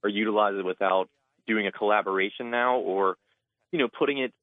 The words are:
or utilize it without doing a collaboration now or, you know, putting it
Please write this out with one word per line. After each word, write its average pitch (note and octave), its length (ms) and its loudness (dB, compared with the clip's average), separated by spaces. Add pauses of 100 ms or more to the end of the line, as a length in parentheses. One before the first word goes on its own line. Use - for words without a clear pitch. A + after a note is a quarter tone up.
or G#2 80 -2
utilize G#2 480 0
it F#2 80 -4
without F#2 420 0 (380)
doing A2 220 0
a F#2 40 -2
collaboration G#2 800 0
now B2 280 0
or, F#2+ 400 0 (540)
you F3+ 60 -2
know, B2+ 100 2
putting C#3 300 0
it B2+ 260 -4